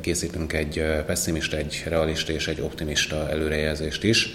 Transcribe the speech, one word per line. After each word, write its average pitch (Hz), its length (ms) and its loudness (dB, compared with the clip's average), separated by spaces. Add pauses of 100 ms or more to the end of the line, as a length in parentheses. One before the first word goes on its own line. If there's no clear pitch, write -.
készítünk 82 520 -2
egy, 78 260 0
ö, 78 260 2
pessimista, 80 520 0
egy 73 320 -4
realista 80 440 2
és 76 160 -2
egy 78 120 -2
optimista 76 680 -2
előrejelzést 78 760 0
is. 110 300 6